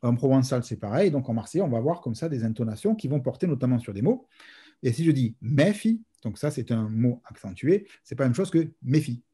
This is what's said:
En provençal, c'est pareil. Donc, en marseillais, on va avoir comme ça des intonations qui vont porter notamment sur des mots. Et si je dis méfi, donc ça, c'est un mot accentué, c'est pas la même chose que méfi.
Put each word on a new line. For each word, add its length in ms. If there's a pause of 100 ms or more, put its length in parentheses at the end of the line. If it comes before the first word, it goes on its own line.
En 140
provençal, 480
c'est 140
pareil. 340
Donc, 180
en 40
marseillais, 300
on 60
va 80
avoir 240
comme 140
ça 140
des 140
intonations 520
qui 120
vont 120
porter 280
notamment 320
sur 140
des 80
mots. 260 (560)
Et 100
si 100
je 80
dis 300
méfi, 640 (200)
donc 140
ça, 140
c'est 200
un 180
mot 360
accentué, 640 (160)
c'est 120
pas 80
la 60
même 60
chose 160
que 200 (120)
méfi. 400 (100)